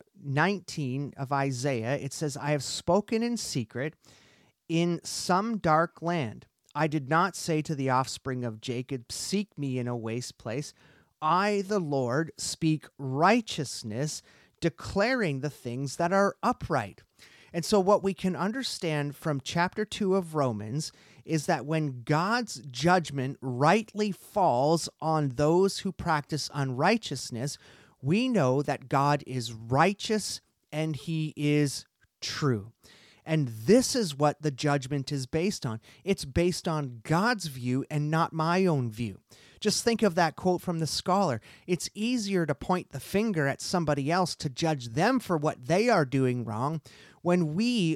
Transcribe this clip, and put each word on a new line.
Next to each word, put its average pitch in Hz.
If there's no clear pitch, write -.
nineteen 143
of 135
Isaiah, 135
it 135
says, 143
"I 147
have 143
spoken 214
in 240
secret 131
in 170
some 202
dark 165
land. 147
I 151
did 143
not 170
say 156
to 165
the 135
offspring 127
of 110
Jacob, 127
'Seek -
me 131
in 120
a 123
waste 113
place.' 123
I, 196
the 208
Lord, 143
speak -
righteousness, 143
declaring 196
the 143
things 131
that 170
are 196
upright." 151
And 170
so 214
what 185
we 196
can 185
understand 156
from 143
chapter 180
two 190
of 165
Romans 123
is 151
that 143
when 147
God's 190
judgment 143
rightly 185
falls 156
on 156
those 160
who 190
practice 156
unrighteousness, 139
we 202
know 143
that 127
God 143
is 120
righteous 160
and 156
he 156
is 147
true. 113
And 156
this 127
is 170
what 147
the 151
judgment 139
is 135
based 175
on. 110
It's 190
based 175
on 139
God's 185
view 127
and 147
not 160
my 170
own 139
view. 107
Just -
think 233
of 190
that 165
quote 180
from 165
the 160
scholar. 180
It's 175
easier 202
to 147
point -
the 131
finger 190
at 135
somebody 147
else 180
to 151
judge 135
them 202
for 175
what 143
they 196
are 190
doing 127
wrong 123
when 175
we 202